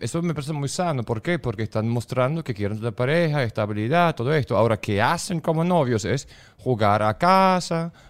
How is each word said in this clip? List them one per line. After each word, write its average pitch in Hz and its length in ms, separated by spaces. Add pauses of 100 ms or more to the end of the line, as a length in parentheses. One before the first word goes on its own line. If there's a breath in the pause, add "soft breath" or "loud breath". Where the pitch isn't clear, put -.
eso 143 200
me 170 140
parece 151 180
muy 139 160
sano. 156 360
¿Por 110 180
qué? 175 160
Porque 113 240
están 110 260
mostrando 123 540
que 120 120
quieren 101 240
tener 113 140
pareja, 147 520
estabilidad, 113 720
todo 131 180
esto. 127 220
Ahora, 113 240
¿qué 101 200
hacen 165 380
como 160 240
novios? 143 440
Es 123 200 (320 loud breath)
jugar 107 460
a 107 120
casa, 180 760 (180 loud breath)